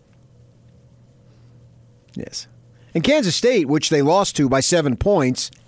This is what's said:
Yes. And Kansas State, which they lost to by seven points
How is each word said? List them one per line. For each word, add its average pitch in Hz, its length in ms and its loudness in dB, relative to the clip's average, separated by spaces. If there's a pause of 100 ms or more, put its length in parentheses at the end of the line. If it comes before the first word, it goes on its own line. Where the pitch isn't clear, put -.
(2250)
Yes. - 320 -14 (460)
And 165 100 -2
Kansas 247 320 2
State, 202 320 0
which 147 220 -2
they 147 120 2
lost 180 360 0
to 139 120 2
by 135 100 2
seven 143 360 0
points 151 560 0 (160)